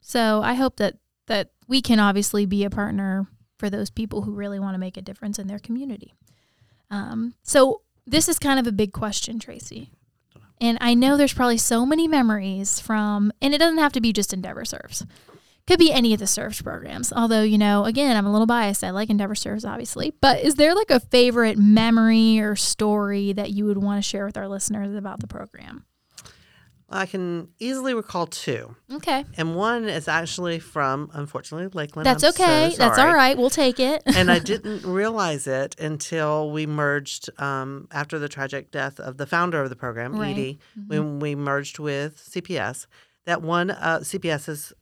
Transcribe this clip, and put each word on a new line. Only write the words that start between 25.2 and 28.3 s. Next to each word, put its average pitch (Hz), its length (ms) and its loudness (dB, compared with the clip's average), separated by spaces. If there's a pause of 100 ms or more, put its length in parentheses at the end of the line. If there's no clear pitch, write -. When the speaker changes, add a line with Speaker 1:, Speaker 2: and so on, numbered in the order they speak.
Speaker 1:
the 208 80 -10
program? - 560 -16 (1120)
Speaker 2:
I 190 120 -2
can 175 420 -6 (100)
easily 262 360 -4
recall 196 320 -4
two. 117 500 -8 (160)